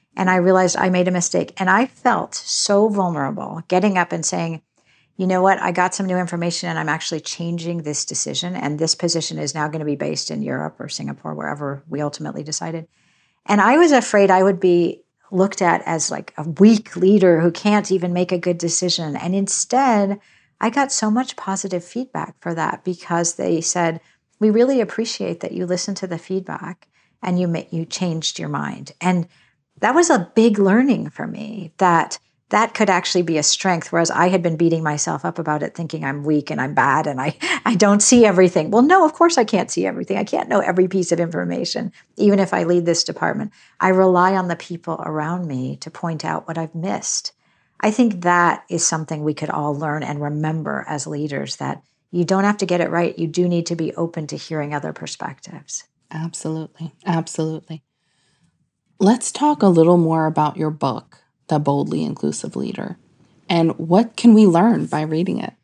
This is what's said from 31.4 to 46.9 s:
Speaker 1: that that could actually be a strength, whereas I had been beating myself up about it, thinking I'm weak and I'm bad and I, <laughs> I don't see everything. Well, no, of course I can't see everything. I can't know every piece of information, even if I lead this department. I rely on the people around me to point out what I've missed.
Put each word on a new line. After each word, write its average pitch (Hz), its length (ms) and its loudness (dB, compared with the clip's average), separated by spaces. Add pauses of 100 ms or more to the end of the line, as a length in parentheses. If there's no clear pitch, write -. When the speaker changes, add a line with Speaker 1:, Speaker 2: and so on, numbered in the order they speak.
Speaker 1:
that 170 420 2 (300)
that 220 240 2
could 208 160 2
actually 185 340 2
be 160 140 -2
a 165 60 0
strength, - 500 0
whereas 170 180 2
I 180 180 2
had 180 140 2
been 165 140 0
beating 165 260 2
myself 151 420 -4
up 170 140 -6
about 151 240 -4
it, - 120 -6
thinking 160 280 -8
I'm 143 220 -6
weak 151 240 0
and 151 120 -4
I'm 131 120 -4
bad 139 340 2
and 135 140 -4
I, 151 160 -4 (140)
<laughs> 302 160 -6
I 240 80 2
don't 202 260 4
see 240 240 6
everything. 180 460 4
Well, 226 120 6
no, 359 220 6
of 311 80 4
course 339 240 2
I 247 80 4
can't 196 260 -2
see 180 140 -2
everything. 190 320 -4
I 208 80 -2
can't - 240 -4
know 196 120 2
every 185 280 2
piece 180 240 -2
of 170 80 2
information, 175 720 -4 (240)
even 202 220 2
if 190 160 0
I 180 80 0
lead 175 240 0
this 165 180 0
department. 165 480 -4 (280)
I 185 80 2
rely 185 460 4
on 185 140 -2
the 170 80 -4
people 170 480 -10
around 160 420 -6
me 135 320 -6
to - 120 -16
point 165 340 -8
out 160 240 -6
what 160 80 -8
I've 160 180 -6
missed. - 580 -6 (480)